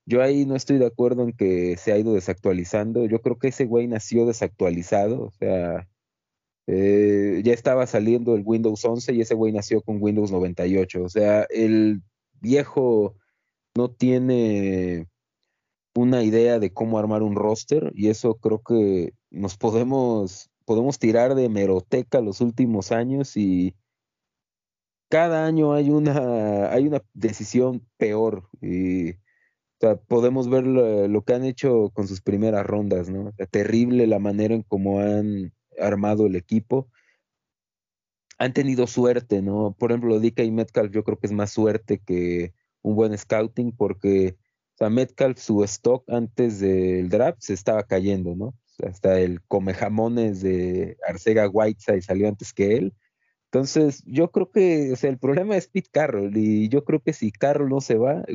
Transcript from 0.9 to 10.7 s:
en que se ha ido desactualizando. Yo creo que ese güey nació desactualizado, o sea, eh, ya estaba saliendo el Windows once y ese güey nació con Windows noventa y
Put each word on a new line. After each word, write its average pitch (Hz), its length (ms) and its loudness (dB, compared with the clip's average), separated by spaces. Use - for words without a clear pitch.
en 117 80 -4
que 90 440 0
se 107 160 -2
ha 104 60 4
ido 110 160 2
desactualizando. 104 920 -2
Yo 113 140 0
creo 120 180 -2
que 135 100 -2
ese 127 180 -2
güey 120 220 2
nació 117 380 0
desactualizado, 104 1000 -2
o 107 80 -12
sea, 87 560 -4
eh, 101 760 2
ya 120 80 4
estaba 127 340 0
saliendo 117 480 0
el 104 100 0
Windows 113 400 0
once 120 280 -2
y 117 80 0
ese 113 140 -2
güey 110 180 0
nació 107 300 -2
con 107 180 -6
Windows 104 300 0
noventa 90 360 -2
y 95 100 2